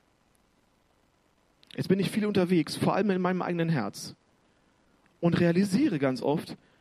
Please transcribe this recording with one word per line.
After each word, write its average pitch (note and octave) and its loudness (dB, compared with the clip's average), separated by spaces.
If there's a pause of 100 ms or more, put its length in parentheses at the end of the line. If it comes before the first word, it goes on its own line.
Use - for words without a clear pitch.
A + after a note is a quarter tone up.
(1700)
Jetzt - -6
bin F#3+ 2
ich F3+ -2
viel G#3 -2
unterwegs, F3+ 0
vor - 0
allem G3+ 0
in F#3 0
meinem F3+ 0
eigenen E3 -2
Herz. A2+ -4 (1080)
Und E3+ 2
realisiere F3+ 2
ganz C3 0
oft, - -2 (240)